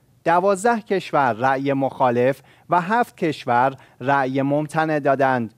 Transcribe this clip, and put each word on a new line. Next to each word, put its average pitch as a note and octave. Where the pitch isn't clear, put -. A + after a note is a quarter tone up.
دوازده G3
کشور D3+
رأی C3+
مخالف C3
و E3+
هفت A3
کشور C3+
رأی C3+
ممتنع D3+
دادند. C3